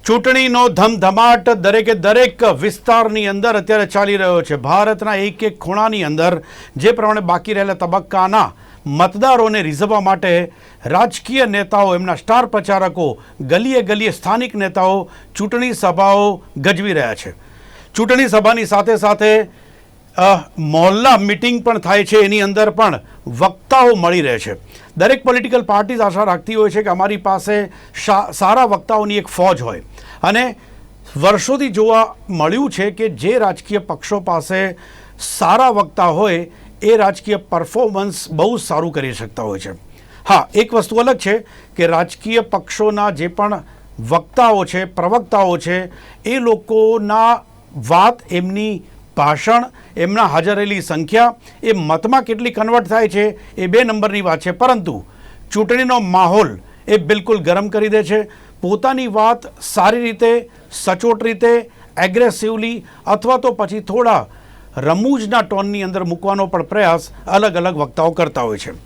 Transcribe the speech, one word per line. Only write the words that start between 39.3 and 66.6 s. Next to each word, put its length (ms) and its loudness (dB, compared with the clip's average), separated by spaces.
હોય 160 -6
છે. 120 -14
હા, 260 4
એક 180 0
વસ્તુ 220 0
અલગ 220 2
છે 280 -4
કે 100 2
રાજકીય 520 -2
પક્ષોના 720 -2
જે 180 -6
પણ 360 -4
વક્તાઓ 560 2
છે, 200 -6
પ્રવક્તાઓ 720 0
છે, 280 -6
એ 140 -2
લોકોના 1040 0
વાત, 440 2
એમની 500 -4
ભાષણ, 460 2
એમના 260 0
હાજર 320 0
રહેલી 260 -4
સંખ્યા, 540 0
એ 120 0
મતમાં 480 0
કેટલી 280 -6
કન્વર્ટ 360 0
થાય 220 0
છે, 300 -2
એ 100 -4
બે 160 4
નંબરની 380 -2
વાત 180 -2
છે. 120 -6
પરંતુ 520 -2
ચૂંટણીનો 480 0
માહોલ 600 2
એ 100 4
બિલકુલ 420 0
ગરમ 280 0
કરી 200 -2
દે 160 2
છે. 200 0
પોતાની 460 -2
વાત 540 0
સારી 400 0
રીતે, 480 0
સચોટ 520 -2
રીતે, 460 0
એગ્રેસિવલી 840 -2
અથવા 320 0
તો 140 0
પછી 280 -6
થોડા 480 0
રમૂજના 640 0
ટોનની 420 -4
અંદર 200 -6
મૂકવાનો 440 -4
પણ 160 -4